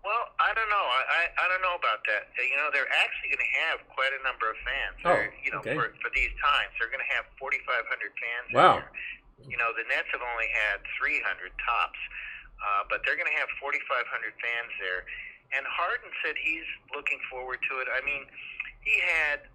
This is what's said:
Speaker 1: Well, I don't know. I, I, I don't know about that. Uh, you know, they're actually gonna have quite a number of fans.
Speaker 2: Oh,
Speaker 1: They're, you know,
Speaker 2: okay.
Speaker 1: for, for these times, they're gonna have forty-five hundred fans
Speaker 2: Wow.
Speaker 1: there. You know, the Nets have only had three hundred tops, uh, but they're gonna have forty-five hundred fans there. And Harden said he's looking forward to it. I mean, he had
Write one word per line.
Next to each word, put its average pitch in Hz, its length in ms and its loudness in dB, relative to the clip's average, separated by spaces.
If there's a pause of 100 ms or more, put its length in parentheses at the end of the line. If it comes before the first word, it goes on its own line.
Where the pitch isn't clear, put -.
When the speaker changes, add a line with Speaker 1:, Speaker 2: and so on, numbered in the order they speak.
Speaker 1:
Well, 226 320 2
I 185 160 4
don't 220 160 0
know. 202 160 4
I, 131 240 4
I, 160 120 4 (200)
I 170 80 4
don't 185 160 2
know 180 80 2
about 120 320 0
that. 107 320 0
Uh, 123 80 0
you 135 120 0
know, 147 120 2
they're 135 200 2 (120)
actually - 320 0
gonna 123 200 0 (120)
have 143 240 0
quite 135 240 2
a 135 80 -6
number 123 240 0
of 110 160 0
fans. 120 340 -4 (100)
Speaker 2:
Oh, 175 40 4
Speaker 1:
They're, 107 320 4
you - 80 -2
know, - 160 -4
Speaker 2:
okay. 117 80 0
Speaker 1:
for, 147 160 0 (160)
for - 80 -4
these 127 240 0
times, 139 400 4
they're 117 160 -2
gonna 131 240 -4
have - 80 -2 (160)
forty-five 127 480 0
hundred 135 320 -4
fans 120 320 -6
Speaker 2:
Wow. 139 320 8
Speaker 1:
there. - 80 -20 (480)
You 127 160 -8
know, 117 160 2
the 113 160 -2
Nets 151 240 2
have 127 80 -4
only 120 320 -2
had 107 320 2 (160)
three 147 240 0
hundred 92 240 -4 (160)
tops, - 320 2 (640)
uh, 101 320 2
but - 80 -2
they're - 160 0
gonna 160 240 -2
have - 160 -2
forty-five 139 480 -2
hundred 117 320 -6
fans - 400 -4
there. 92 240 -4 (500)
And 135 160 -2
Harden - 460 -2 (100)
said 156 140 -2
he's 165 260 -2 (300)
looking 143 240 -2 (100)
forward 127 400 -6
to 135 60 -2 (100)
it. 120 80 -4
I 127 140 0
mean, - 180 -2 (640)
he 131 160 6
had 156 400 2 (120)